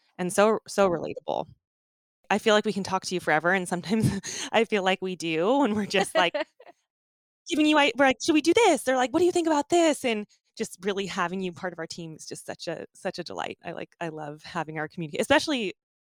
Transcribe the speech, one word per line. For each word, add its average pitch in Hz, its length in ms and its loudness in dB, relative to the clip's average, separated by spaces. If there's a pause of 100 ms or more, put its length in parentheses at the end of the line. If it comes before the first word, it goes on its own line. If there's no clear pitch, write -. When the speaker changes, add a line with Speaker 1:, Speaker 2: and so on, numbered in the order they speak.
(180)
Speaker 1:
and 180 140 -4
so, 214 340 2
so 196 220 2
relatable." - 580 -4 (840)
I 196 80 2
feel 214 160 4
like 208 100 4
we 214 80 0
can 196 120 -4
talk 185 220 -4
to - 80 -6
you 175 60 -2
forever, 160 320 2
and 185 160 0
sometimes 202 420 0 (380)
<laughs> - 40 -12
I 226 120 4
feel 208 180 -2
like 190 200 0
we 185 140 -4
do 165 420 0
when 247 160 2
we're 208 120 -2
just, 196 280 0
like 175 200 2
Speaker 2:
<laughs> - 1120 -14
Speaker 1:
giving 302 180 2
you, 302 120 6
I, 285 180 4
we're 277 100 6
like, 262 180 2
"Should 330 100 2
we 311 60 6
do 311 140 4
this?" 403 280 6
They're 262 140 0
like, 254 160 0
"What 320 80 2
do 359 60 4
you 359 60 2
think 339 140 0
about 294 220 0
this?" 330 360 2
And 214 220 -2 (300)
just - 260 -8
really 196 240 -2
having 175 340 -4
you 180 120 -4
part 180 200 -8
of 170 60 -16
our 165 80 -8
team 165 280 -12
is - 120 -20
just - 200 -14
such - 220 -10
a, - 260 -8
such - 240 -8
a 175 60 -8
delight. - 400 -10
I 175 80 -10
like, - 180 -12 (100)
I 170 80 -6
love 156 340 -12
having 156 360 -8
our 151 100 -4
community, 160 300 -8
especially 269 560 2 (380)